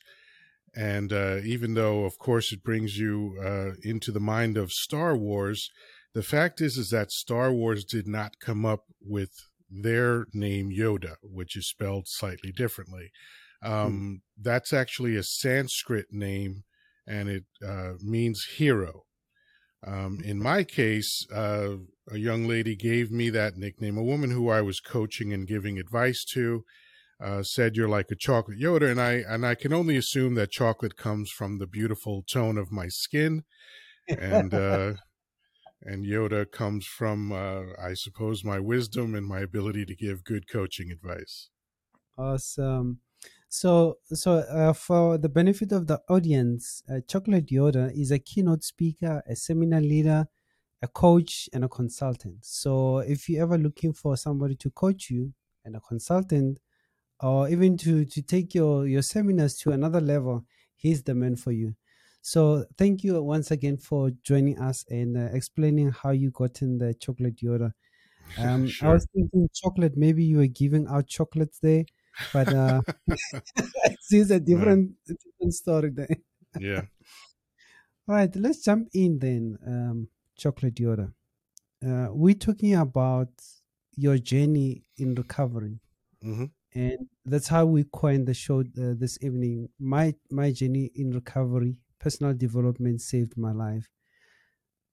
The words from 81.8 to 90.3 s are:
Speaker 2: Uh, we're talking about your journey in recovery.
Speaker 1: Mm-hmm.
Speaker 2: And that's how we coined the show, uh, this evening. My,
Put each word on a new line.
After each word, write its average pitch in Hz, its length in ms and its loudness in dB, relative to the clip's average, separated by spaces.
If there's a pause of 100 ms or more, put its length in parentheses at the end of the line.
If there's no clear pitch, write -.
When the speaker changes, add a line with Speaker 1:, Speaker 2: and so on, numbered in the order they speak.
Speaker 2:
Uh, 127 260 -2
we're 170 220 6
talking 208 400 2
about 131 540 2 (640)
your 139 220 2
journey 135 680 2 (120)
in 127 180 -2
recovery. 117 640 -4 (440)
Speaker 1:
Mm-hmm. 110 200 -6 (280)
Speaker 2:
And 127 360 -4 (160)
that's 135 240 -2
how 165 180 4
we 156 160 4
coined 139 460 0
the 127 60 0
show, 135 260 0
uh, 123 360 -4
this 120 260 -4
evening. 123 480 -4 (100)
My, 147 340 2 (160)